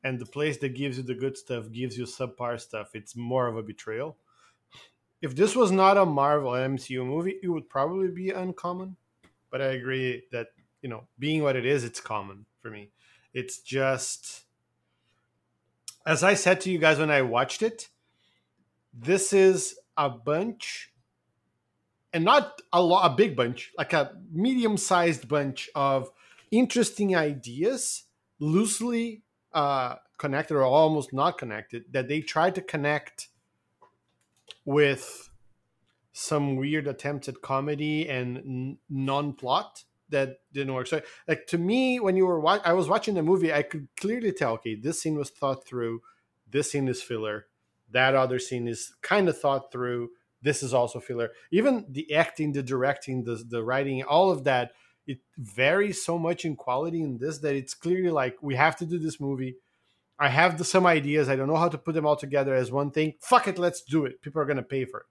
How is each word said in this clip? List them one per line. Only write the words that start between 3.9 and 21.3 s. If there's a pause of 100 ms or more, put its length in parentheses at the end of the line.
If
this
was
not
a
Marvel
M
C
U
movie,
it
would
probably
be
uncommon. (540)
But
I
agree
that, (340)
you
know, (140)
being
what
it
is,
it's
common (160)
for
me. (420)
It's
just, (1600)
as
I
said
to
you
guys
when
I
watched
it, (1040)
this
is (200)
a
bunch, (1200)